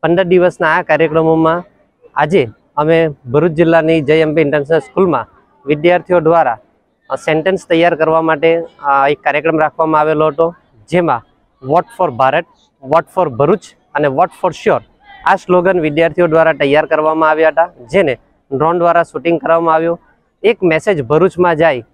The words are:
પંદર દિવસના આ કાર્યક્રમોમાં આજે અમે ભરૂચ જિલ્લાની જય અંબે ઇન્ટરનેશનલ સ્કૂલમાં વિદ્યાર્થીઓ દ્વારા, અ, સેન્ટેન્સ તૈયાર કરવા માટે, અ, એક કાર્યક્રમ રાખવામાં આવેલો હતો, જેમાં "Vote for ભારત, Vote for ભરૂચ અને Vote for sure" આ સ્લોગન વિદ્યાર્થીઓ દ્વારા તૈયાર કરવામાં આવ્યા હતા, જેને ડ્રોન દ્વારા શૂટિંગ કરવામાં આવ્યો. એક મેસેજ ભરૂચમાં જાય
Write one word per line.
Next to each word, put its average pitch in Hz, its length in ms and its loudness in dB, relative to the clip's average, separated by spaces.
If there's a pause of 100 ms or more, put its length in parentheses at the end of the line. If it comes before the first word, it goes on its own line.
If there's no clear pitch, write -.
પંદર 175 220 0
દિવસના 175 520 0
આ 180 60 -2
કાર્યક્રમોમાં 160 800 0 (520)
આજે 151 320 0 (300)
અમે 160 320 0 (160)
ભરૂચ 151 260 0
જિલ્લાની 165 500 2
જય 151 200 0
અંબે 156 200 0
ઇન્ટરનેશનલ 147 380 -2
સ્કૂલમાં 156 480 -2 (380)
વિદ્યાર્થીઓ 170 540 0
દ્વારા, 156 380 0 (520)
અ, 135 60 -6
સેન્ટેન્સ 160 520 -4
તૈયાર 170 280 2
કરવા 160 260 0
માટે, 160 340 0
અ, 139 540 -2
એક 147 100 -2
કાર્યક્રમ 151 400 -2
રાખવામાં 156 420 0
આવેલો 156 260 0
હતો, 165 280 -2 (340)
જેમાં 160 320 -2 (460)
"Vote 170 340 -2
for 165 100 -2
ભારત, 131 340 0 (380)
Vote 156 360 -2
for 165 100 0
ભરૂચ 139 300 0 (360)
અને 147 120 -2
Vote 151 240 -2 (120)
for 185 60 0
sure" 151 320 -2 (440)
આ 180 100 2
સ્લોગન 180 440 0
વિદ્યાર્થીઓ 165 480 0
દ્વારા 160 260 2
તૈયાર 147 320 0
કરવામાં 156 440 0
આવ્યા 156 180 2
હતા, 165 220 0 (220)
જેને 156 260 0 (340)
ડ્રોન 156 280 0
દ્વારા 170 240 2
શૂટિંગ 165 380 -4
કરવામાં 165 340 0
આવ્યો. 165 240 -2 (440)
એક 208 200 0
મેસેજ 160 380 0
ભરૂચમાં 170 540 0
જાય 147 260 0 (120)